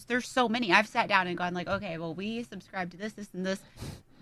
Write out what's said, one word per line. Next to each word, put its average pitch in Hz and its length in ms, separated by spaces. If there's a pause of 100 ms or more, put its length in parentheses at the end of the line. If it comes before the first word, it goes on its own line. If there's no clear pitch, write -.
there's 240 220
so 247 180
many. 226 240
I've 208 160
sat 220 220
down 190 180
and 175 100
gone, 175 160
like, 175 140
"Okay, 190 300
well, 165 160
we 220 300
subscribe 185 480
to 175 60
this, 214 160
this, 202 200
and 185 120
this. 190 140 (640)